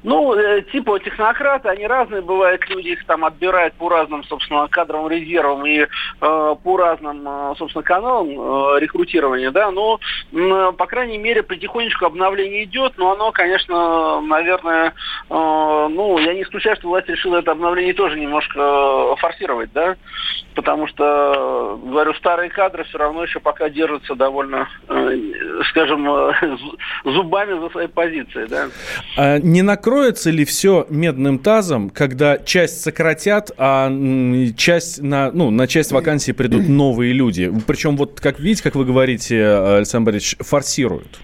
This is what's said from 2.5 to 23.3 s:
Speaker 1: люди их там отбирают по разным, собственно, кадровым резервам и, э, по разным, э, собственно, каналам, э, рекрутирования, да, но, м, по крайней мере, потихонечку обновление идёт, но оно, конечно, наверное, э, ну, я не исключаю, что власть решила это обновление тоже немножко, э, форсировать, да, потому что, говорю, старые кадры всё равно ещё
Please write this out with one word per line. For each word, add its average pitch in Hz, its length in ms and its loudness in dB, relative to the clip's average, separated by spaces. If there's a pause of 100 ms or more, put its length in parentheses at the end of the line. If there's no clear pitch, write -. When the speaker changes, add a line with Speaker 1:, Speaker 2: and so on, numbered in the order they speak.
Speaker 1:
люди 185 200 -6
их 170 180 -6
там 160 180 0
отбирают 170 500 0
по 170 140 -6
разным, 151 360 0
собственно, 147 440 -2
кадровым 156 400 -2
резервам 156 560 0
и, 151 180 2
э, 143 40 4 (340)
по 156 560 0
разным, 156 480 0
э, 143 320 -6
собственно, 156 280 -10
каналам, 214 460 0
э, 139 500 0
рекрутирования, 139 720 0
да, 202 180 2
но, 214 300 0 (320)
м, 185 420 2
по 185 120 -2
крайней 233 320 -6
мере, 220 260 0
потихонечку 202 600 -6
обновление 196 580 -2
идёт, 254 340 -4
но 185 140 2
оно, 214 180 0
конечно, 170 920 0
наверное, 165 680 0
э, 160 40 -4 (380)
ну, 156 880 0
я 160 160 2
не 190 80 -6
исключаю, 202 320 -2
что 175 140 -8
власть 185 200 -2
решила 175 280 -2
это 165 160 0
обновление 180 420 0
тоже 170 240 0
немножко, 147 420 -4
э, 139 600 2
форсировать, 120 520 -4
да, 170 220 0 (640)
потому 147 320 -2
что, 139 920 0
говорю, 147 340 -2
старые 175 360 -2
кадры 185 340 -2
всё - 140 -12
равно 151 240 -2
ещё 160 160 -6